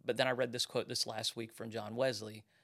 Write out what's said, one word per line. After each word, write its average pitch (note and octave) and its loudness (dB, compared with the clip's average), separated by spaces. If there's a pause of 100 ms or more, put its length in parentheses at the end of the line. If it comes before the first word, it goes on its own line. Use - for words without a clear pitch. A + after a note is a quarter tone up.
but A#2+ 4
then C3 4
I C3 4
read B2 2
this B2 0
quote - 0
this - 0
last A2+ -4
week A2+ -6
from A2+ -8
John G#2+ -4
Wesley G#2+ 0 (180)